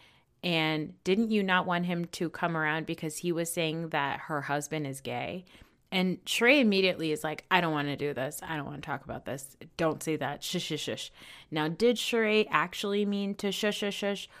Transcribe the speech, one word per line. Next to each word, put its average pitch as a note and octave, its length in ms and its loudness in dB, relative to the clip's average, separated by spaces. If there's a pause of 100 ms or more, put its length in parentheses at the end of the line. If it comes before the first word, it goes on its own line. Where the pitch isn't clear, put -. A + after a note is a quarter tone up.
(420)
And D#3 600 0
didn't A3+ 260 2
you G#3+ 120 4
not F#3 240 4
want F3 200 0
him F3 200 0
to E3 240 -4
come E3 260 -2
around D#3 300 0
because E3 320 -6
he F3 140 -2
was E3 200 -2
saying E3 380 -2
that C#3+ 300 0
her D3 220 -4
husband D3 440 -4
is C3+ 140 -8
gay?" B2+ 440 -6 (460)
And F#3 360 0
Sheree B3+ 340 6
immediately F#3+ 520 4
is D3+ 120 -2
like, D#3 260 -4
"I F#3 100 6
don't E3 120 2
wanna C#3+ 240 0
do C#3+ 160 -2
this. C#3 300 -4
I D#3+ 140 -6
don't C#3+ 100 -6
wanna D3 160 -10
talk C#3 220 -6
about - 200 -8
this. - 320 -8 (200)
Don't D#3 260 0
say D#3 140 -2
that. C#3 280 -4
Shush, F3+ 180 -2
shush, D3+ 180 -4
shush." - 320 -6 (380)
Now, D3+ 180 0
did A3 280 4
Sheree G#3+ 540 2
actually G3+ 560 0
mean G3+ 300 -2
to G3+ 140 -2
shush, G3+ 280 0
shush, G3+ 160 -2
shush? G3+ 340 -4 (120)